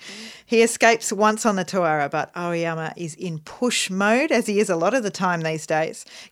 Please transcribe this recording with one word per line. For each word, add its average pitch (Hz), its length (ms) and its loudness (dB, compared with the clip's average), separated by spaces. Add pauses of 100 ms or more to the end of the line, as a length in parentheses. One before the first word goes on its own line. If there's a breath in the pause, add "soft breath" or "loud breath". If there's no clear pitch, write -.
(460 loud breath)
He 226 160 4
escapes 233 500 4
once 214 340 2
on 208 100 4
the 185 100 -2
Toara, 156 440 0
but 147 260 -4
Aoyama 170 600 -4
is 165 200 -10
in 165 240 -8
push - 500 -2
mode, 220 420 2
as 240 160 2
he 202 120 2
is 208 100 2
a 180 60 0
lot 170 180 2
of 262 100 0
the 196 80 -4
time 180 300 -2
these 160 240 -4
days. 160 400 -2 (260 loud breath)